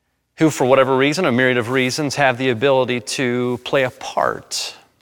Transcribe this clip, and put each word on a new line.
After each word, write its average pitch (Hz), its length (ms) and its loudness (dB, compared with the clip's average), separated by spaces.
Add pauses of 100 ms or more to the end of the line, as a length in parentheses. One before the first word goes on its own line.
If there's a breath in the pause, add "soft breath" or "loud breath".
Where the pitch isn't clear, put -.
(380)
who, 160 100 4
for 143 180 0
whatever 131 300 4
reason, 147 300 0
a 135 60 0
myriad 127 260 2
of 113 100 -2
reasons, 131 480 -2
have 131 220 2
the 131 100 -2
ability 127 520 2
to 123 640 -4
play 139 220 -2
a 123 60 -2
part - 840 -6 (280)